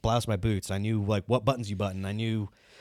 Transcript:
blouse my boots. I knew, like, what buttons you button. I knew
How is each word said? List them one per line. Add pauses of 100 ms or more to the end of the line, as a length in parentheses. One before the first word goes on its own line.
blouse
my
boots.
I
knew,
like,
what
buttons
you
button.
I
knew (320)